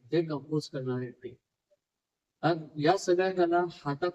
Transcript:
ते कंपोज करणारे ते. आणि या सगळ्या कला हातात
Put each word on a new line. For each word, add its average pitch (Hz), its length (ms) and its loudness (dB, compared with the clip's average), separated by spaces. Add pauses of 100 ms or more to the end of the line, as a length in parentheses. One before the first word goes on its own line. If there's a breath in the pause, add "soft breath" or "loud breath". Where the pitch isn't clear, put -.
(120)
ते 165 140 2
कंपोज 151 440 -4
करणारे 127 420 -4
ते. - 260 -16 (1040)
आणि 156 420 -2
या 180 140 4
सगळ्या 185 340 2
कला 175 400 2
हातात 147 440 -4